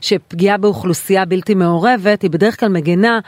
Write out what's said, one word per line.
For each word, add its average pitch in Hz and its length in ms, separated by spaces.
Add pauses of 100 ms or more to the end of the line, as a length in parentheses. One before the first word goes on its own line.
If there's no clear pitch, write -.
שפגיעה 196 560
באוכלוסייה 190 680
בלתי 190 300
מעורבת, 190 680
היא 180 100
בדרך 202 280
כלל 220 100
מגנה 185 580